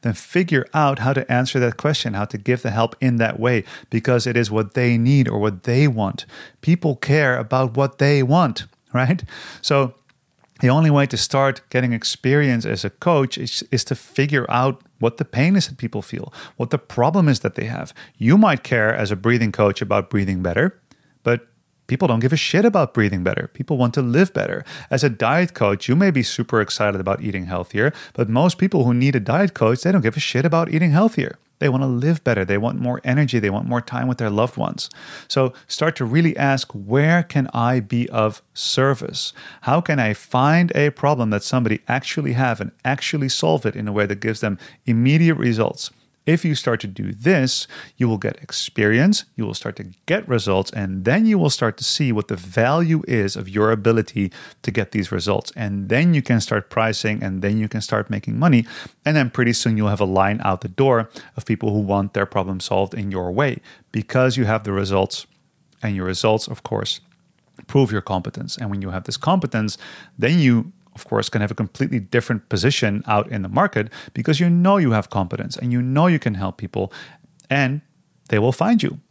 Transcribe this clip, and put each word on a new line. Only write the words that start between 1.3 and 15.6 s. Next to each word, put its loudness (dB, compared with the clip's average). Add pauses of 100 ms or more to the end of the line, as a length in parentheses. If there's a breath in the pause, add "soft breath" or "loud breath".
that 2
question, -2
how -4
to -8
give -2
the -4
help 0
in 2
that 0
way, 2 (240 loud breath)
because 0
it 0
is 0
what -2
they 2
need 4
or -4
what -2
they 2
want. -2 (360 loud breath)
People 0
care 2
about -2
what 0
they 4
want, 2 (280)
right? 2 (400 loud breath)
So 0 (680)
the 6
only 6
way 4
to -4
start 0 (100)
getting 0
experience 0
as -4
a -2
coach 0
is, -8
is 0
to -4
figure -2
out 0 (180)
what 0
the -4
pain 2
is 2